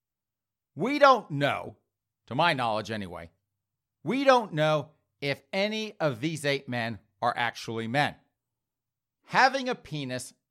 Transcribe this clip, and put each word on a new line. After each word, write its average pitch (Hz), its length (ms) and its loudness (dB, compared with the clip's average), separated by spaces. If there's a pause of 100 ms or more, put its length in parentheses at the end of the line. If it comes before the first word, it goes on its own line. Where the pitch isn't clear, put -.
(760)
We 254 240 -2
don't 262 320 8
know, 131 460 -2 (500)
to 117 80 -8
my 165 180 4
knowledge 110 380 -2
anyway, 85 380 -10 (720)
we 247 200 -2
don't 247 300 4
know 156 360 0 (320)
if 139 200 -4 (120)
any 214 460 -4
of 135 200 -2
these 151 260 -4
eight 139 220 -2
men 117 320 -4 (220)
are 120 140 0
actually 113 520 -4
men. 131 280 0 (1080)
Having 254 440 2
a 247 60 -2
penis 135 580 -10 (180)